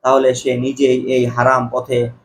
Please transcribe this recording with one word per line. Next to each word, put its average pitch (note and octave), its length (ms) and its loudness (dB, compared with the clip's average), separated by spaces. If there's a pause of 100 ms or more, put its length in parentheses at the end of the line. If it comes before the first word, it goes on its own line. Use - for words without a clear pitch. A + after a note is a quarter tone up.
তাহলে C3 340 2
সে B2+ 220 -4
নিজেই C3 560 0
এই B2+ 120 2
হারাম A#2+ 460 0
পথে A#2+ 380 -2 (160)